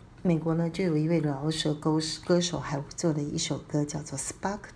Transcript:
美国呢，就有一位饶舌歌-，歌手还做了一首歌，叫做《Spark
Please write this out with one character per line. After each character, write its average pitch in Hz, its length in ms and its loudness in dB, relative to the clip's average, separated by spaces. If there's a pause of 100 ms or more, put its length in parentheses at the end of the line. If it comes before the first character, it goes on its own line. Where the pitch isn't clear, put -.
(240)
美 165 160 4
国 160 160 0
呢， 170 140 2
就 180 140 -2
有 160 140 2
一 156 100 2
位 170 120 4
饶 147 320 0
舌 151 220 0
歌-， 156 260 2 (260)
歌 175 160 6
手 165 180 -2
还 139 200 -4 (160)
做 170 180 2
了 147 80 -2
一 147 160 -4
首 143 220 -2
歌， 147 260 0
叫 147 160 -4
做 139 200 -8
《Spark - 380 -4 (160)